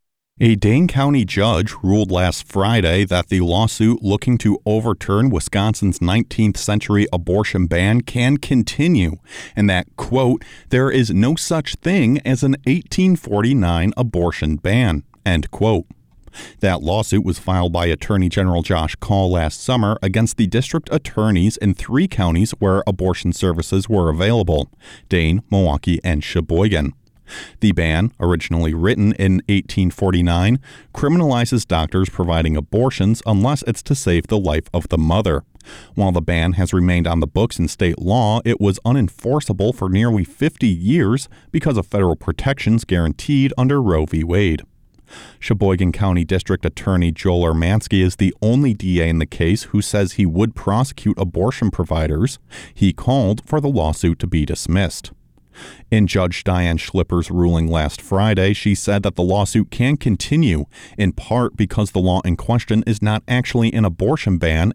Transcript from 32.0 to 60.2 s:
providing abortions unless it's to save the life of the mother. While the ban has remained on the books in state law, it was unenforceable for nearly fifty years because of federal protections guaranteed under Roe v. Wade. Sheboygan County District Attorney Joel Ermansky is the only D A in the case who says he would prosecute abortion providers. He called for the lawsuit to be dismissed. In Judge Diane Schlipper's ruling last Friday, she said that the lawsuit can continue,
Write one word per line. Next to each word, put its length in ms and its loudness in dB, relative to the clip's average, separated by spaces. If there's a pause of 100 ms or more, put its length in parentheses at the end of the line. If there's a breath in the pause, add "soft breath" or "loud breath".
providing 440 0
abortions 680 0
unless 380 0
it's 220 -4
to 100 -2
save 320 0
the 120 0
life 360 -2
of 160 -4
the 80 0
mother. 440 2 (520 loud breath)
While 180 0
the 80 0
ban 320 0
has 220 0
remained 320 4
on 140 0
the 60 0
books 320 -2
in 80 0
state 320 -2
law, 460 0
it 160 0
was 240 2
unenforceable 880 0
for 140 -4
nearly 340 2
fifty 460 -2
years 600 0 (200 soft breath)
because 280 0
of 80 -2
federal 280 2
protections 720 -2
guaranteed 720 0
under 240 2
Roe 240 2
v. 180 -2
Wade. 400 0 (760 loud breath)
Sheboygan 540 0
County 320 0
District 420 -2
Attorney 460 0
Joel 320 0
Ermansky 580 0
is 140 0
the 260 0
only 320 2
D 260 -2
A 60 2
in 140 0
the 60 -2
case 380 -2
who 160 -2
says 320 -2
he 140 0
would 300 0
prosecute 600 -2
abortion 540 -2
providers. 720 -2 (340 loud breath)
He 180 2
called 540 0
for 140 -2
the 80 -2
lawsuit 520 -2
to 60 -4
be 180 0
dismissed. 680 -4 (800 loud breath)
In 160 4
Judge 340 -2
Diane 340 0
Schlipper's 540 -2
ruling 380 2
last 340 -2
Friday, 500 2
she 220 0
said 300 -2
that 100 -2
the 80 -2
lawsuit 480 0
can 260 0
continue, 680 0 (340 loud breath)